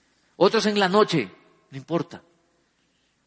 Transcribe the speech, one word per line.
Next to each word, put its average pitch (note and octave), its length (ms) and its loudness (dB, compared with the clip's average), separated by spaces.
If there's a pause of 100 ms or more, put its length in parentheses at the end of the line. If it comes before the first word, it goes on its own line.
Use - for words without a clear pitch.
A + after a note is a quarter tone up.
(380)
Otros G3+ 300 2
en G#3 120 0
la G3 80 2
noche, F3 420 0 (400)
no C3+ 80 -16
importa. C#3+ 460 -8 (1040)